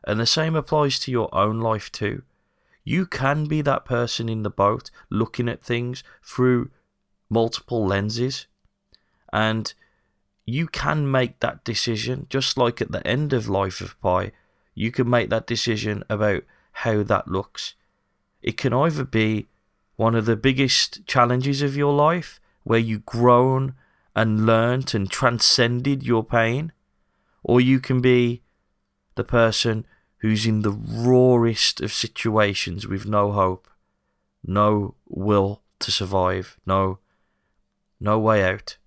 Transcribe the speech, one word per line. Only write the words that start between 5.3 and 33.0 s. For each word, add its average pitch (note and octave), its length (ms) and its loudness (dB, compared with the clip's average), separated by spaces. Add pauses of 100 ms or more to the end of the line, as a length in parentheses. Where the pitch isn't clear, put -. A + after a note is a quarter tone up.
at - 120 -8
things B2 440 -6 (180)
through B2+ 460 2 (600)
multiple A2+ 560 0
lenses, G#2+ 640 -2 (840)
and A2 400 -2 (720)
you D3+ 220 -4
can D3 440 -2
make B2+ 300 0
that - 240 -6
decision, A#2 640 -4
just - 280 -2
like A#2+ 220 0
at - 140 -4
the - 120 -8
end C#3 280 0
of A2 160 -2
Life G2 320 -2
of - 180 -14
Pi, F#2+ 320 0 (420)
you A2 200 -4
can A#2+ 160 0
make A#2+ 200 2
that A2+ 160 -2
decision G#2+ 640 -4
about G#2 340 0 (280)
how G#2+ 320 -2
that G#2 240 -2
looks. - 480 -6 (680)
It - 140 -4
can B2+ 160 -2
either D3 320 0
be A2 440 -2 (500)
one A2+ 180 2
of A2 100 0
the A2+ 120 2
biggest C3 680 0
challenges B2+ 560 2
of C#3 140 -2
your C#3+ 180 0
life, D#3+ 460 0 (240)
where A2+ 160 2
you've A2 260 -2
grown B2+ 680 4 (420)
and G#2+ 300 2
learnt A#2+ 480 2
and G2 180 -2
transcended B2 920 0
your A#2 200 0
pain, A#2+ 480 -2 (720)
or B2 160 4
you C3 220 4
can B2+ 180 0
be B2 440 2 (720)
the - 100 -4
person A2+ 600 0 (360)
who's A2 260 0
in G#2+ 160 0
the G#2 80 0
rawest A#2 1080 2
of - 140 -6
situations G#2 960 -2
with G2 180 -6